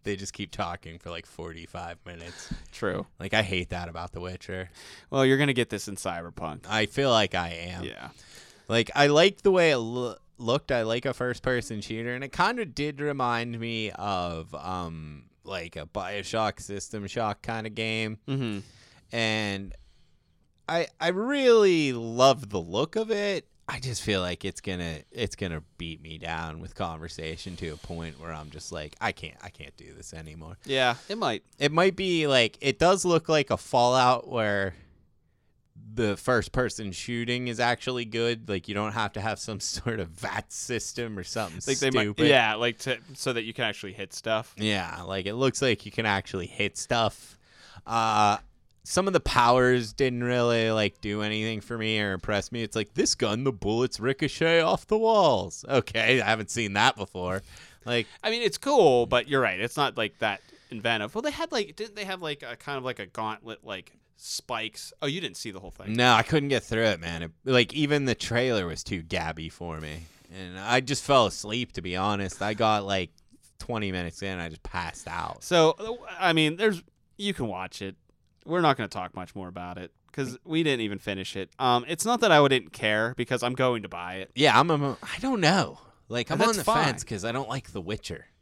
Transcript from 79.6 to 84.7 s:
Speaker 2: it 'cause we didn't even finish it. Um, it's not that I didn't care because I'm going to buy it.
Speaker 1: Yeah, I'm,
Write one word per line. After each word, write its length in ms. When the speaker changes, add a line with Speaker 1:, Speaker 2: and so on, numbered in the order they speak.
Speaker 2:
it 140
'cause 340
we 180
didn't 180
even 180
finish 360
it. 240
Um, 280
it's 180
not 160
that 100
I 160
didn't 260
care 440
because 260
I'm 100
going 300
to 60
buy 260
it. 200
Speaker 1:
Yeah, 240
I'm, 120